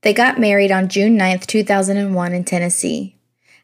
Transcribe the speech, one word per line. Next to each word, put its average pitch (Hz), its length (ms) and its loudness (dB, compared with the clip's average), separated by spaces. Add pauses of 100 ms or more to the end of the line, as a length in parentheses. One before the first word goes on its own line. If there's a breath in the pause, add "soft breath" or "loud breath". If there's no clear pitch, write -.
They 214 120 2
got 240 280 2
married 202 320 2
on 190 160 0
June 208 280 2
ninth, 185 300 0
two 214 160 0
thousand 196 360 0
and 196 180 -2
one 175 160 -2
in 180 100 -4
Tennessee. 180 760 -4 (480 soft breath)